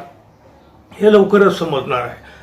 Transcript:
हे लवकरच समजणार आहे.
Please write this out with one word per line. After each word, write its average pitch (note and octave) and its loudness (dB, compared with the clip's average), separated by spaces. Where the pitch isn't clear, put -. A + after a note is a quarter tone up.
हे G#3 2
लवकरच G3 2
समजणार C#3 -6
आहे. A#2+ -10